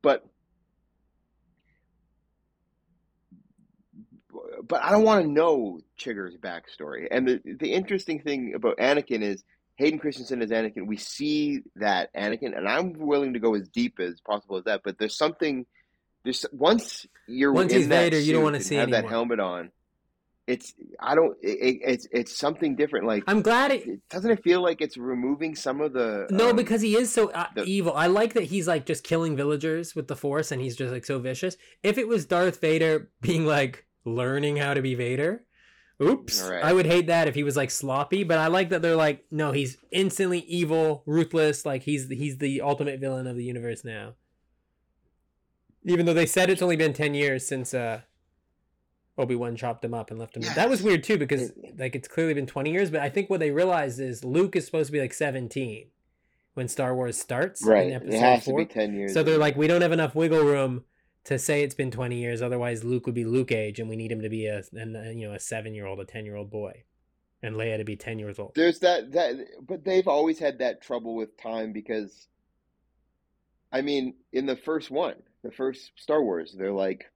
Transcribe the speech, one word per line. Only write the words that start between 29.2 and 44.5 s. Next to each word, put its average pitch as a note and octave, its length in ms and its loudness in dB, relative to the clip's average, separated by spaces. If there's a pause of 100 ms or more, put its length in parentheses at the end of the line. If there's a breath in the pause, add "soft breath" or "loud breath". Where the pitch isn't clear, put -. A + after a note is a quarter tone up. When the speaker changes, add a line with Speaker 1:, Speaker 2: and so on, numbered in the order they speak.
Speaker 2:
villagers D3+ 580 -2
with D3+ 140 -6
the C#3+ 80 -6
Force, D3+ 360 -2
and B2+ 100 -4
he's B2 140 -6
just, C3 140 -4
like, B2 140 -8
so C3+ 140 -4
vicious. C3 400 -4 (240 soft breath)
If G#3 160 0
it A3+ 100 -2
was G#3 160 0
Darth F3+ 380 0
Vader D#3+ 480 2 (100)
being, E3 240 0
like, D3 400 0 (220)
learning C3+ 500 -2
how C#3+ 160 -2
to C3+ 80 0
be C3 140 -2
Vader, B2+ 480 -2 (580 soft breath)
oops, C#3+ 440 0
Speaker 1:
All F#2 80 -4
right. F2 100 -2
Speaker 2:
I D#3 120 4
would F3+ 120 4
hate E3+ 220 4
that E3+ 180 4
if C3+ 80 -2
he D3 80 -2
was, C#3+ 140 0
like, C3+ 160 0
sloppy. C#3+ 500 -2
But E3 160 2
I D#3 80 2
like F3+ 220 2
that E3+ 140 0
they're E3+ 120 4
like, D3+ 380 2
"No, D3+ 180 0
he's C3+ 280 -2 (120)
instantly F#3 500 0
evil, D#3+ 640 0
ruthless. D#3 600 2
Like, C3+ 160 -2
he's, C#3+ 260 -2
he's C3+ 300 -4
the C#3 220 -2
ultimate C#3+ 400 -2
villain C3 260 -4
of B2 80 -6
the A#2+ 80 -6
universe A#2+ 400 -6
now." A2 300 -10 (1700)